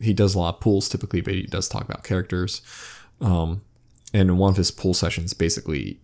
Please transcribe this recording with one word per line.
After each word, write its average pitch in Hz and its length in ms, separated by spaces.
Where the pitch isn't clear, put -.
he 110 120
does 98 220
a 92 40
lot 85 160
of - 60
pulls 98 280
typically, 98 320
but 95 120
he 95 100
does - 260
talk - 140
about - 200
characters. 92 580
Um, 87 400
and 95 160
in 90 80
one 95 140
of 95 60
his 90 120
pull - 240
sessions, 85 400
basically, 78 720